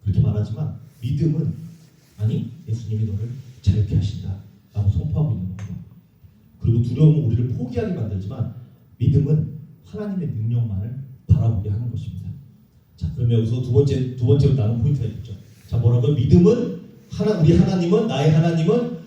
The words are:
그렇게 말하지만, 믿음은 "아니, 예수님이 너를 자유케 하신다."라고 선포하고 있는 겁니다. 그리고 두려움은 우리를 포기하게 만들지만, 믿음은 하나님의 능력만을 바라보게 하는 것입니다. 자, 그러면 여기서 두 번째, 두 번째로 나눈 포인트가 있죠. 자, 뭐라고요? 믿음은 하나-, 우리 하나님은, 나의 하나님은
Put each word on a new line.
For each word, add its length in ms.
그렇게 180
말하지만, 580
믿음은 520
"아니, 340
예수님이 380
너를 240
자유케 320
하신다."라고 960
선포하고 420
있는 240
겁니다. 200
그리고 240
두려움은 420
우리를 260
포기하게 440
만들지만, 600
믿음은 600
하나님의 440
능력만을 720
바라보게 400
하는 220
것입니다. 380
자, 180
그러면 260
여기서 220
두 100
번째, 440
두 100
번째로 280
나눈 280
포인트가 240
있죠. 280
자, 80
뭐라고요? 380
믿음은 680
하나-, 300
우리 160
하나님은, 520
나의 240
하나님은 760